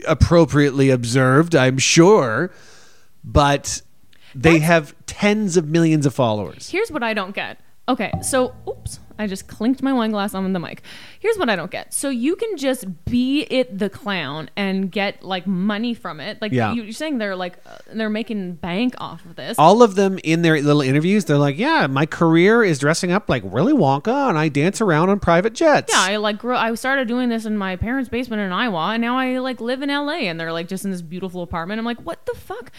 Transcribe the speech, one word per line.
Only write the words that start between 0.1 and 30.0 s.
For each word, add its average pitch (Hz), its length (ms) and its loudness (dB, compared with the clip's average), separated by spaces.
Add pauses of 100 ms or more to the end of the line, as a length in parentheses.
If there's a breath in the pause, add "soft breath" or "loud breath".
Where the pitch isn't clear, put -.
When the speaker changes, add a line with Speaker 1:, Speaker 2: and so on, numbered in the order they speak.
Speaker 1:
observed, 131 680 4
I'm 131 220 4
sure, 165 760 4 (720 soft breath)
but 143 580 0 (520 soft breath)
they 160 200 4
Speaker 2:
That's 156 100 4
Speaker 1:
have 165 320 2 (100)
tens 208 520 0
of 156 100 2
millions 156 380 2
of 131 80 0
followers. 107 560 -2
Speaker 2:
Here's 415 220 -2
what 294 120 -6
I 226 100 -4
don't 202 220 -6
get. 139 240 -10 (300)
Okay, 220 220 -2 (100)
so, 254 320 -2 (140)
oops, - 320 -12 (180)
I 214 100 -6
just 190 200 -10
clinked 247 340 -2
my 269 100 -2
wine 226 200 0
glass 202 240 -4
on 190 180 -4
the 185 60 -2
mic. - 240 -12 (360 loud breath)
Here's 440 180 -2
what 320 120 0
I 196 80 0
don't 175 140 -8
get. - 220 -10
So - 160 -4
you 269 280 -2
can 453 180 -4
just 269 300 -4 (180)
be 262 460 0
It 254 280 -2
the 202 120 -2
Clown 160 680 -6
and 190 340 -2
get, 196 340 -6
like, 185 220 -8
money 202 480 -2
from 160 280 -12
it. 196 200 -12
Like, 214 120 -4
Speaker 1:
Yeah. 113 180 0
Speaker 2:
you, 233 120 -6
you're 214 100 -14
saying 302 240 -6
they're, 202 180 -4
like, 180 300 -8
uh, 55 100 -20 (180)
they're 220 160 -4
making 214 440 -6
bank 190 460 -4
off 160 260 -14
of 165 100 -20
this. 139 240 -8
Speaker 1:
All 196 240 8
of 196 120 4
them 196 280 2
in 165 200 2
their 156 180 4
little 147 200 4
interviews, 156 440 2
they're 147 120 2
like, 143 200 2
"Yeah, 262 300 0
my 139 180 0
career 175 580 4
is 160 160 2
dressing 160 320 0
up 190 160 0
like 131 160 0
Willy 123 300 0
Wonka, 220 560 2
and 170 80 0
I 156 100 2
dance 151 320 0
around 180 300 2
on 202 100 0
private 180 340 2
jets." 302 380 2
Speaker 2:
Yeah, 196 220 2
I, - 20 -2
like, 208 220 -4
grew, 240 180 -4
I 226 200 -2
started 262 340 -2
doing 247 180 -2
this 226 180 -4
in 214 120 -4
my 190 180 -4
parents' 240 320 -4
basement 233 340 -6
in 190 120 -4
Iowa, 190 400 -2
and 226 80 -2
now 240 160 -2
I, 254 220 -2
like, 254 200 -6
live 254 220 -6
in 285 80 -4
L 285 200 -4